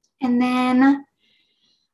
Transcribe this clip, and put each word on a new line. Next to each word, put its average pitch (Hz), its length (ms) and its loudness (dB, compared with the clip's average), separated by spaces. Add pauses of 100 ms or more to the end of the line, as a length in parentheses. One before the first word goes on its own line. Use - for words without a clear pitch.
(220)
And 247 200 0
then 254 640 0 (880)